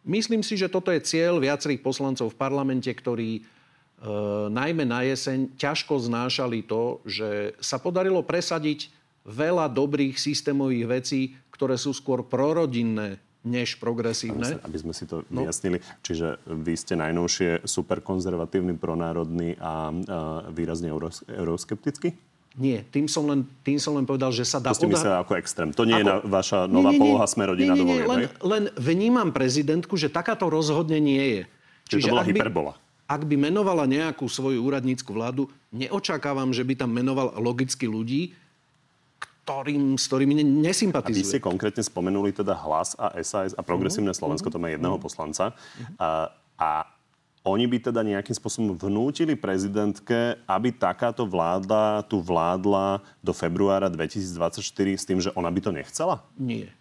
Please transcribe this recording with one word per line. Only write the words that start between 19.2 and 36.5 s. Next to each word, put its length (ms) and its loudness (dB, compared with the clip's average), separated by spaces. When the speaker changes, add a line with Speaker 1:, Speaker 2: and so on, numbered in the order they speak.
Speaker 2:
a, 320 -6
a 560 -6
výrazne 400 -4
euros-, 400 -6
euroskeptický? 880 -4
Speaker 1:
Nie, 320 -2
tým 240 0
som 160 0
len, 160 2
tým 160 0
som 160 0
len 80 0
povedal, 240 0
že 160 0
sa 160 -2
dá 80 2
Speaker 2:
To 80 2
ste 80 4
Speaker 1:
odha- 80 4
Speaker 2:
mysleli 240 4
ako 160 0
extrém. 400 -2
To 80 4
nie 160 6
je 80 4
Speaker 1:
Ako 80 6
Speaker 2:
na-, 80 0
vaša 400 2
Speaker 1:
Nie, 80 0
Speaker 2:
nová 240 8
Speaker 1:
nie, 0 -
nie. 80 8
Speaker 2:
poloha 240 8
Sme 160 0
rodina 320 4
Speaker 1:
Nie, 0 -
nie, 80 6
Speaker 2:
do 0 -
Speaker 1:
nie, 160 4
Speaker 2:
volieb, 80 2
Speaker 1:
len, 160 4
Speaker 2:
hej? 80 -4
Speaker 1:
len 160 2
vnímam 560 4
prezidentku, 640 2
že 80 2
takáto 400 0
rozhodne 560 2
nie 160 4
je. 240 0
Speaker 2:
Čiže 80 2
to 0 -
Speaker 1:
Čiže 160 4
Speaker 2:
bola 80 4
Speaker 1:
ak 80 2
by, 80 4
Speaker 2:
hyperbola. 340 0
Speaker 1:
ak 160 -2
by 80 4
menovala 560 2
nejakú 320 0
svoju 400 -2
úradnícku 480 -2
vládu, 400 -2
neočakávam, 800 -2